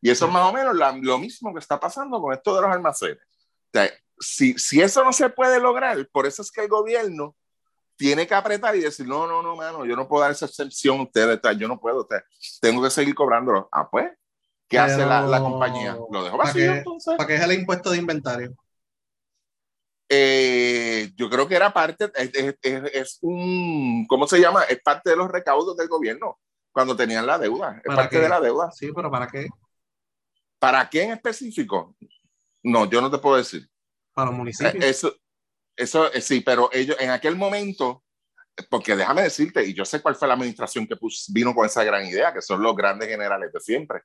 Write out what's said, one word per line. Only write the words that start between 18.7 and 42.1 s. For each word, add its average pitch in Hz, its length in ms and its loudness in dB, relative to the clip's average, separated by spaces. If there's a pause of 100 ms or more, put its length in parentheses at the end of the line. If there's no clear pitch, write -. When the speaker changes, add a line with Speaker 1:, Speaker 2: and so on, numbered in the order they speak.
Speaker 1:
Eh, 123 1040 2
yo 117 140 -4
creo 127 180 2
que 185 80 0
era 196 180 4
parte, 165 420 0
es, 127 180 -4
es, 135 280 -2
es, 131 220 -2 (100)
es 135 280 -6
un, 170 840 -2
¿cómo 135 200 2
se 180 120 4
llama? 175 240 6
Es 123 180 -2
parte 147 280 0
de 165 80 4
los 185 120 0
recaudos 175 460 0
del 170 140 -4
gobierno 156 500 -4 (320)
cuando 127 240 0
tenían 113 320 0
la 156 100 2
deuda, 151 460 -4
es - 40 -
Speaker 2:
¿Para 131 160 2
Speaker 1:
parte 127 80 -2
Speaker 2:
qué? 160 100 2
Speaker 1:
de 160 80 4
la 175 100 2
deuda. 151 320 0
Speaker 2:
Sí, 147 240 -12
pero 160 160 -6
¿para 123 160 -4
qué? 139 200 -12 (1120)
Speaker 1:
¿Para 127 300 4
qué 160 140 0
en 220 80 -2
específico? 220 840 -6 (680)
No, 117 260 4
yo 117 120 4
no 135 100 0
te 143 60 -2
puedo 139 200 4
decir. 90 320 -4 (440)
Speaker 2:
Para 131 160 -2
los 123 80 -6
municipios. 123 460 -2
Speaker 1:
Eh, 135 60 6
eso, 143 240 -2 (640)
eso, 156 340 2
eh, 127 100 -2
sí, 127 200 0
pero 123 320 4
ellos 131 260 0
en 131 120 -2
aquel 156 260 0
momento, 196 640 -4 (680)
porque 110 260 0
déjame 104 260 0
decirte, 156 440 0
y 98 80 -6
yo 95 120 -6
sé 147 160 -6
cuál 147 140 0
fue 143 120 -2
la 131 60 4
administración 120 540 -6
que 110 100 -8
pus-, - 320 -10
vino 117 260 0
con 113 100 4
esa 110 200 0
gran 101 200 0
idea, 98 280 0